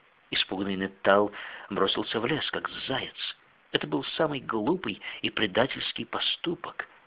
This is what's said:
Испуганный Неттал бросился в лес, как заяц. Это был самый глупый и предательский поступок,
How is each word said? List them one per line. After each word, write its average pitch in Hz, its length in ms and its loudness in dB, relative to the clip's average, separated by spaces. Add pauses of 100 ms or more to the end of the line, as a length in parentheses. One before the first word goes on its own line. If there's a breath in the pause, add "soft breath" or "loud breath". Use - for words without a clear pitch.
(300)
Испуганный 98 460 0
Неттал 98 540 4 (380 loud breath)
бросился 101 500 0
в 110 80 0
лес, 143 240 -2
как - 180 -4 (200)
заяц. - 480 -6 (360)
Это 151 140 0
был 147 180 -2 (120)
самый 151 240 2
глупый 113 640 0 (180 loud breath)
и - 80 -2
предательский 113 760 0
поступок, - 840 -4 (180)